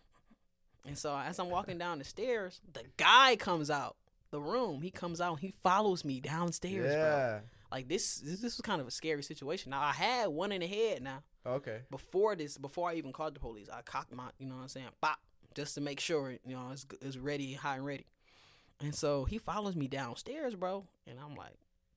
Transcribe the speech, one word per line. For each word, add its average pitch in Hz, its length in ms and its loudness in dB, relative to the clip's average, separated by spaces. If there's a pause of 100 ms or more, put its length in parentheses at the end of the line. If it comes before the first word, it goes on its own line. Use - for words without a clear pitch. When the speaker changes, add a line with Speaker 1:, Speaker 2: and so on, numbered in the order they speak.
(880)
Speaker 1:
and 147 100 -8
so 147 200 -2
as 139 220 -4
I'm 180 120 -2
walking 180 280 -2
down 170 200 -2
the 139 60 -8
stairs, 214 560 -2 (120)
the - 100 -10 (140)
guy 233 400 10
comes 160 340 2
out 139 260 0 (360)
the 147 80 -4
room. 175 420 -2
He 180 80 -6
comes 175 300 -6
out 175 120 2
and 151 80 -6
he 190 120 -6 (100)
follows 190 420 4
me 135 160 -2
downstairs, 160 720 0
bro. 156 100 4
Speaker 2:
Yeah. 131 360 4 (300)
Speaker 1:
Like, 131 180 -4
this, 185 280 2
this, 170 240 -6
this 233 160 -4
was 240 60 -8
kind 196 180 0
of 123 80 -4
a - 20 -10
scary 151 320 -2
situation. 147 480 -6
Now, 135 120 0
I 147 100 4
had 208 360 2
one 170 220 0
in 190 100 0
the 170 60 0
head 202 360 0
now. 135 200 -6 (240)
Speaker 2:
Okay. 123 320 -2 (120)
Speaker 1:
Before 196 440 2
this, 147 240 -6
before 160 320 -4
I 170 40 -2
even 156 180 -4
called 156 220 -4
the 143 60 -16
police, 113 320 -10
I 117 100 -10
cocked - 300 -6
my, 127 260 -12
you 135 80 -12
know 131 100 -10
what 131 60 -12
I'm 131 60 -12
saying, 131 180 -12 (140)
bop, 156 200 0 (340)
just 147 220 -6
to 147 40 -4
make 143 200 -4
sure, 139 320 0 (120)
you 131 120 -8
know, 127 160 -8
it's, 139 120 -10 (160)
it's 135 160 -6
ready, 135 360 -2
hot 139 240 -2
and 135 100 -4
ready. 143 200 -6 (720)
And 143 140 -2
so 143 300 2
he 202 140 -2
follows 196 380 -4
me 143 100 0
downstairs, 139 720 -4
bro. 185 280 -4 (220)
And 123 140 -14
I'm 147 160 -12
like, - 180 -14 (420)